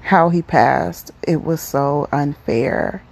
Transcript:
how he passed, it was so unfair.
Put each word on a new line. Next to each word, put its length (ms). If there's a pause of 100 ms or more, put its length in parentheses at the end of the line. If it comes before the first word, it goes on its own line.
how 280
he 120
passed, 720 (160)
it 160
was 160
so 520
unfair. 1000